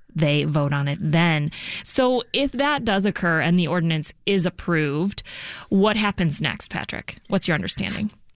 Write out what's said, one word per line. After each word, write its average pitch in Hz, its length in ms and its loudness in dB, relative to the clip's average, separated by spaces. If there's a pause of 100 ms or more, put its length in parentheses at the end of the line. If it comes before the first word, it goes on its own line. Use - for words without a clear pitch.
(180)
they 147 280 2
vote 147 260 2
on 143 160 0
it 143 140 -2
then. 156 500 2 (320)
So 254 480 2
if 269 220 0
that 277 320 0
does 196 200 2
occur 170 360 2
and 170 180 4
the 170 80 2
ordinance 160 460 0 (120)
is 196 200 2
approved, 160 800 -2 (440)
what 208 300 4
happens 196 420 0
next, - 300 -4
Patrick? - 480 -8 (100)
What's 196 220 0
your 165 60 4
understanding? - 560 -4 (240)